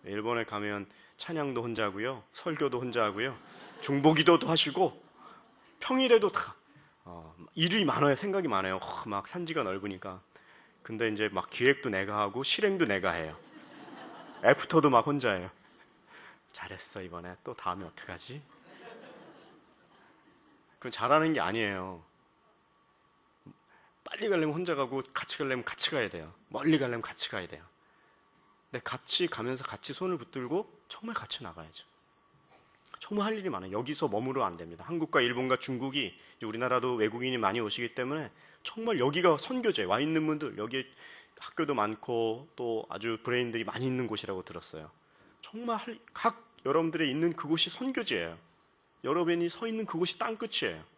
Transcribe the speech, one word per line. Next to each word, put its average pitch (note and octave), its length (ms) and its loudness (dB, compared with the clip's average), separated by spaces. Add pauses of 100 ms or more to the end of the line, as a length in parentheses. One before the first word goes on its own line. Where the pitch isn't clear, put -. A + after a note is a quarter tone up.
일본에 A2 380 -2
가면 G#2 440 -4 (300)
찬양도 C#3+ 460 -4
혼자 A2 220 0
하고요, G#2+ 380 -4 (100)
설교도 C#3+ 460 -2
혼자 A#2+ 240 0
하고요, G#2+ 340 0 (420)
중보기도도 D#3 680 6
하시고, D#3+ 520 2 (800)
평일에도 A#3+ 500 6
다, - 260 -4 (500)
어, E2+ 300 -16 (200)
일이 F3 300 4
많아요. C#3 300 4
생각이 F#3+ 320 -2
많아요. F#2+ 300 2
어, - 300 -8
막 G2+ 200 -2
산지가 D#3+ 360 -2
넓으니까. F#2+ 580 -4 (600)
근데 A2+ 280 -2
이제 G#2+ 200 0
막 F#2+ 200 -4
기획도 C3+ 400 4
내가 G2+ 300 -2
하고 G#2 240 -2
실행도 G3 420 2
내가 F#2+ 260 2
해요. D#2+ 260 -4 (1040)
애프터도 C#3+ 460 6
막 A#2 160 8
혼자 C3+ 260 2
해요. F#2 180 -2 (1040)
"잘했어, - 480 -10
이번에. F2 420 -10
또 B2 100 -8
다음에 F#2 320 -4
어떡하지?" A#2+ 560 -12 (2250)
그건 B2 160 -8
잘하는 D#3 420 6
게 B2+ 60 2
아니에요. F#2+ 640 -2 (2000)
빨리 - 260 -4
가려면 D#3 260 2
혼자 F3 200 -2
가고 C3+ 260 -2 (120)
같이 - 240 0
가려면 C3 260 -2
같이 - 280 2
가야 A#2+ 180 0
돼요. E2 240 -10 (160)
멀리 D3 280 2
가려면 B2 240 0
같이 - 280 -4
가야 F#2 180 -6
돼요. D#2+ 160 -14 (1080)
근데 B2 120 -6
같이 - 440 2
가면서 B2+ 360 -4
같이 - 300 -8
손을 F#3 240 -4
붙들고 C3 680 -4
정말 A3+ 280 -12
같이 - 280 -6
나가야죠. E2 420 -14 (1120)
정말 G#3 280 -2
할 A3 100 -2
일이 F#3 120 -4
많아요. F#2 240 -4
여기서 C3+ 340 -2
머무르면 B2 400 0
안 F2 80 -4
됩니다. E2+ 320 -14
한국과 D#3+ 320 0
일본과 B2 380 2
중국이, C3 600 -4 (200)
이제 A#2 80 -8
우리나라도 B2 500 0
외국인이 A#2+ 420 0
많이 A2 220 2
오시기 A2+ 360 -4
때문에 C3 360 -4 (320)
정말 A3+ 340 -2
여기가 D3+ 400 6
선교제, A#3 460 0
와 G2 160 2
있는 D#3 260 2
분들, D3 320 -4
여기 A#2+ 300 -4 (500)
학교도 D3 360 -2
많고 A2+ 840 0
또 A#2 340 -2
아주 A2+ 320 -4
브레인들이 A#2+ 440 0
많이 A#2+ 200 -4
있는 B2+ 220 0
곳이라고 G2 380 -4
들었어요. D#2 440 -12 (520)
정말 A3+ 360 -6
할, - 220 -10 (140)
각 - 360 -2 (160)
여러분들이 D#3 460 2
있는 D#3+ 240 2
그곳이 E3 340 0
선교지예요. A#2+ 680 -2 (640)
여러분이 E3+ 460 2
서 A3+ 180 -6
있는 A3 180 -2
그곳이 E3+ 320 -2
땅끝이에요. G#3+ 640 -2 (160)